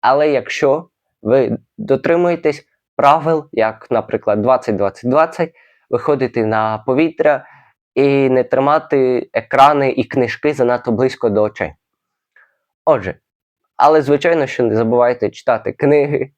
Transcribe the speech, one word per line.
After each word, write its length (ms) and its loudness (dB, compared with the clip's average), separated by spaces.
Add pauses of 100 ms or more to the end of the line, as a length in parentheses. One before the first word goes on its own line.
Але 280 2
якщо 600 -2 (320)
ви 360 0 (200)
дотримуєтесь 880 -2 (300)
правил, 560 2
як, 400 -4
наприклад, 500 -2
двадцять 340 0
двадцять 340 -4
двадцять, 440 0 (360)
виходити 560 -2
на 320 -2
повітря 680 -2 (500)
і 340 2
не 140 2
тримати 920 0
екрани 580 2
і 120 -2
книжки 500 -2
занадто 380 -2
близько 380 -2
до 140 2
очей. 300 -6 (1120)
Отже, 300 -2 (600)
але, 240 4
звичайно, 460 0
що 160 -4
не 120 0
забувайте 540 0
читати 420 -4
книги 680 -2